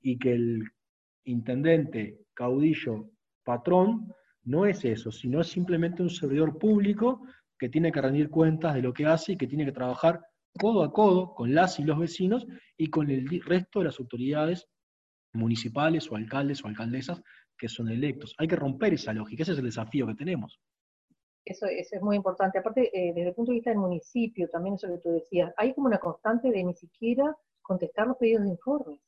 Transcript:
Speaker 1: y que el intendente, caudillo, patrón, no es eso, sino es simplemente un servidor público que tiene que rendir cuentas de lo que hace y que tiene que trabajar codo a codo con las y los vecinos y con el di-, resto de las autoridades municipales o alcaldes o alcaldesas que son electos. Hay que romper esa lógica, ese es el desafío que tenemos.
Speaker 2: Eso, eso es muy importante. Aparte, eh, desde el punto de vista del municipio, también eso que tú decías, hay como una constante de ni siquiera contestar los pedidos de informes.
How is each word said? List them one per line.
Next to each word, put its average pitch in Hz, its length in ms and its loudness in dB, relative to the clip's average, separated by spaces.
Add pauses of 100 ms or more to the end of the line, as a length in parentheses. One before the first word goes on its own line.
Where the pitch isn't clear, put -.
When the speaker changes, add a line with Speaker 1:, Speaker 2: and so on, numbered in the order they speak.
Speaker 1:
y 123 180 -2
que 127 140 2
el 117 320 0 (600)
intendente, 127 960 0 (120)
caudillo, 127 760 0 (340)
patrón, 180 680 2 (300)
no 151 240 0
es 196 180 0
eso, 110 280 -2
sino 131 300 -2
es 165 60 -2
simplemente 175 540 -2
un 175 80 2
servidor 151 480 0
público 214 640 2 (360)
que 123 100 -4
tiene 156 220 2
que 156 100 -2
rendir 143 300 2
cuentas 160 440 4
de 127 80 0
lo 127 120 -2
que 147 100 -2
hace 160 280 2
y 180 40 -2
que 127 120 -2
tiene 147 160 -2
que 135 80 -4
trabajar 127 500 0 (360)
codo 208 260 4
a 147 80 -4
codo 185 420 6
con 123 200 -2
las 180 260 4
y - 40 -2
los 151 140 2
vecinos 185 480 0 (300)
y 160 120 -2
con 147 220 0
el 131 160 0
di-, 170 140 -4
resto 185 400 0
de 175 60 2
las 135 120 -4
autoridades 147 720 -2 (680)
municipales 117 760 0
o 110 60 -6
alcaldes 135 480 -4
o 107 40 -8
alcaldesas 123 520 -6 (380)
que 113 100 -8
son 113 220 -6
electos. 127 480 -4
Hay 160 100 -2
que 170 80 0
romper 147 380 0
esa 123 180 -6
lógica, 110 300 -6
ese 170 100 -2
es 147 60 -2
el 131 60 -4
desafío 117 420 -4
que 107 80 -6
tenemos. 147 460 -8 (840)
Speaker 2:
Eso, 190 220 -8
eso 185 300 -6
es 180 60 -6
muy 208 140 2
importante. 190 420 0
Aparte, 220 380 0
eh, 180 160 0
desde 175 180 -2
el 180 40 -8
punto 233 160 -2
de 240 60 2
vista 233 140 -2
del 214 100 2
municipio, 185 680 -2
también 185 280 -4
eso 196 100 -8
que 175 120 -6
tú 170 120 -4
decías, 170 460 0
hay 254 180 0
como 277 140 0
una 214 100 2
constante 233 520 0
de 196 120 2
ni 180 120 -2
siquiera 240 600 -2 (240)
contestar 185 460 -2
los 254 100 -2
pedidos 226 280 4
de 202 60 0
informes. 277 580 -4